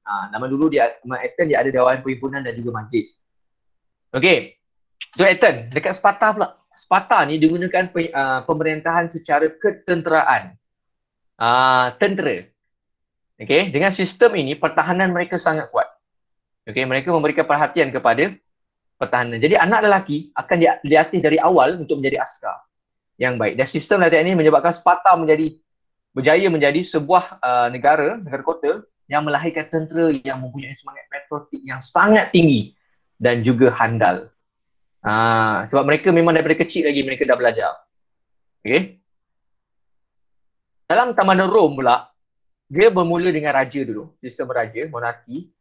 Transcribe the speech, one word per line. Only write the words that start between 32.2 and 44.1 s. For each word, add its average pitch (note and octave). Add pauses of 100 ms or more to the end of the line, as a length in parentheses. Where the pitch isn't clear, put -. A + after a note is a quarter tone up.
tinggi D3 (480)
dan A#2+
juga B2
handal. A2+ (680)
Ah, A2
sebab C#3
mereka F3
memang E3
daripada D#3
kecil E3
lagi C#3+
mereka C3+
dah B2+
belajar. A2+ (880)
Okey. E3+ (1800)
Dalam A#3
tamadun F#3+
Rom F#3
pula, B2+ (640)
dia F#3+
bermula F3
dengan D3
raja C3+
dulu, G#2+